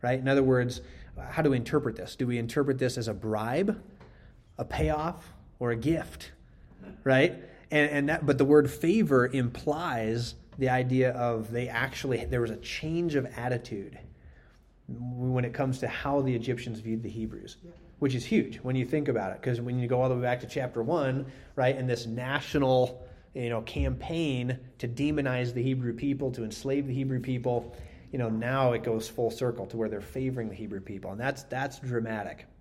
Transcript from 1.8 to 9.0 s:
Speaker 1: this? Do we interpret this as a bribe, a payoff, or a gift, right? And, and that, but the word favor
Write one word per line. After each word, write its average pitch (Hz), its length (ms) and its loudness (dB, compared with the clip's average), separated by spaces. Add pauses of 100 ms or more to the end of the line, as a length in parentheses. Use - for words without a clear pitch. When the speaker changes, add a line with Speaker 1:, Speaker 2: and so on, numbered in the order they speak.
Speaker 1:
this? - 220 -12
Do 123 100 0
we 120 100 0
interpret 131 400 0
this 127 200 0
as 113 100 -2
a 110 60 -2
bribe, 110 680 0 (760)
a - 80 -6
payoff, 156 680 -2 (260)
or 120 120 0
a 117 60 0
gift, - 560 -2 (720)
right? 139 360 6 (300)
And, 147 180 6
and 143 200 2
that, 160 180 0
but 135 100 6
the 135 80 6
word 143 240 8
favor 165 580 4